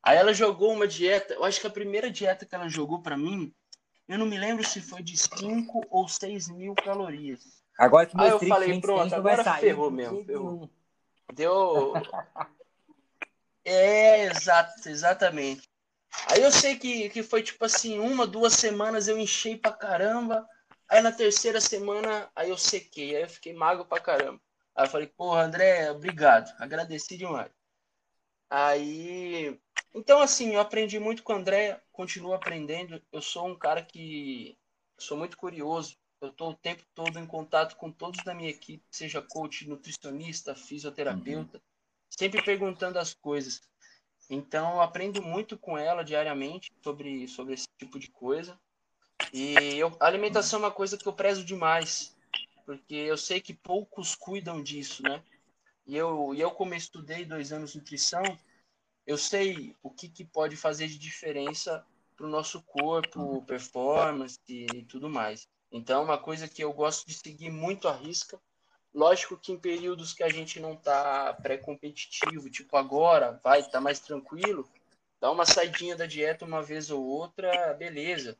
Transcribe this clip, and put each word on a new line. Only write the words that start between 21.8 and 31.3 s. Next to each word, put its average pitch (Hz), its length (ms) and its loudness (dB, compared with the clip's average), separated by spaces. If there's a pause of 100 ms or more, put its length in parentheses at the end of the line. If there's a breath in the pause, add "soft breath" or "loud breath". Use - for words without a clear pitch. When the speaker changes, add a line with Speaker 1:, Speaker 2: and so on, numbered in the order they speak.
Speaker 1:
aí 165 140 -2
eu 185 80 -4
sequei, 151 580 -4
aí 147 80 0
eu 170 60 -4
fiquei 165 240 -16
magro 170 320 0
pra 170 160 -4
caramba. 139 400 0 (340)
Aí 135 120 4
eu 135 40 -4
falei, 151 160 -4
"Porra, 170 360 0
André, 165 480 4
obrigado, 147 680 6
agradeci 160 600 -8
demais." 156 320 -8 (1000)
Aí, 156 1120 -2 (340)
então 277 280 8
assim, 247 320 2
eu 202 60 4
aprendi 214 380 -2
muito 220 240 -4
com 226 120 -2